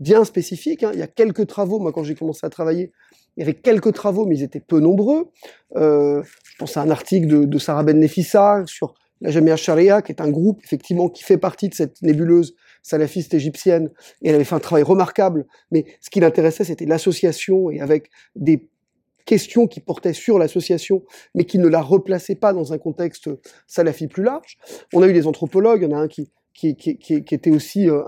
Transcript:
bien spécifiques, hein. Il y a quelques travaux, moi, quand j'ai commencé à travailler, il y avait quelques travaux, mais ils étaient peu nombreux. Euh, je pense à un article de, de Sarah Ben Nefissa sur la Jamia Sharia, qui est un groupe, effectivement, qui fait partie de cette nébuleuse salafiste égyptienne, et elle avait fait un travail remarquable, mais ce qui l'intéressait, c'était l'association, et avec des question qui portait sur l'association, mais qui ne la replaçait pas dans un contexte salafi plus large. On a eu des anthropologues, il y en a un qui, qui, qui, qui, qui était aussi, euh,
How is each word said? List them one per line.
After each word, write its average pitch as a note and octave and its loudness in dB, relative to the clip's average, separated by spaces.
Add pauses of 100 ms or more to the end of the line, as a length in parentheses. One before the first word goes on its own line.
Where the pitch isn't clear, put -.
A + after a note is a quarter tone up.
bien G#3 4
spécifiques, F#3+ -6
hein. G#3+ -2
Il F#3+ -8
y E3 -6
a D3 -8
quelques A3 -2
travaux, G3+ -4
moi, E3+ -4
quand E3 -8
j'ai D3+ -8
commencé D#3 -8
à E3 -8
travailler, E3+ -4 (460)
il - -8
y - -8
avait D3+ -2
quelques A3 2
travaux, G3+ -4
mais E3+ 0
ils C3+ -6
étaient - -8
peu E3 0
nombreux. G#3 2 (460)
Euh, D3 2 (220)
je - -20
pense - -12
à D3+ -2
un D3+ 0
article E3 0
de, D3 4
de C#3+ 0
Sarah D3+ -2
Ben D3+ 0
Nefissa G3 2
sur - -12 (260)
la - -6
Jamia D#3+ 4
Sharia, F3+ 2
qui G#3 -12
est - -12
un D3+ -2
groupe, F3 0
effectivement, F3 -2
qui E3+ -12
fait F#3 2
partie F#3+ -4
de - -10
cette - -6
nébuleuse E3+ 2 (280)
salafiste D#3 -4
égyptienne, D#3+ 0 (320)
et E3+ 0
elle D3+ 4
avait D3 4
fait - -4
un D3+ -2
travail D#3 2
remarquable, F3+ 0 (240)
mais D#3+ 0 (140)
ce - -20
qui G3+ -2
l'intéressait, D#3+ 2
c'était E3 -8
l'association, E3+ 0
et D3 -8
avec D3+ 0 (240)
des D#3 0 (580)
question A#3 2
qui - -14
portait - -6
sur G#3 0
l'association, F3 -2 (300)
mais E3+ 0
qui - -2
ne F3 4
la D#3+ 2
replaçait F#3 -2
pas G3+ 0
dans D#3 -6
un D#3 -6
contexte D#3+ -8 (380)
salafi E3 -2
plus F#3 -6
large. C4 -8 (380)
On F3 6
a F#3+ 8
eu G3 6
des E3+ 4
anthropologues, F#3+ 0
il D#3 0
y - -2
en D3 -2
a - -4
un D#3 -2
qui, D3 -12 (240)
qui, D3+ -4
qui, - -6
qui, D3+ -4
qui - -6
était D#3 -2
aussi, D#3+ 0
euh, D3 0